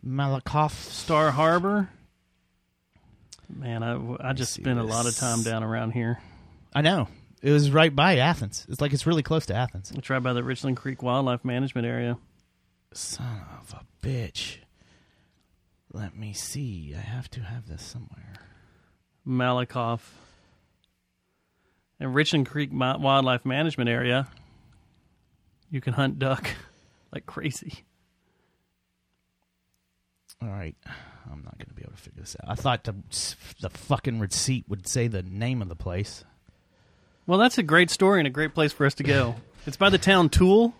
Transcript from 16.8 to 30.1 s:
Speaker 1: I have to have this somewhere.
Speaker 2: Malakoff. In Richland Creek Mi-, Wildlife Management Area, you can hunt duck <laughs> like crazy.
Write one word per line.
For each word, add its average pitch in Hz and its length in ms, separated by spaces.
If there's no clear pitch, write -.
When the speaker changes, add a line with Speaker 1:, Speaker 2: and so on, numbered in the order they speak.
Speaker 1:
I 95 40
have 113 320
to 127 100
have 110 260
this 78 140
somewhere. - 500
Speaker 2:
Malakoff. 123 760
In 135 120
Richland 147 340
Creek 147 260
Mi-, 131 260
Wildlife 131 460
Management 135 440
Area, 123 380
you 143 100
can 127 140
hunt 135 240
duck 131 320
<laughs> - 320
like - 140
crazy. - 580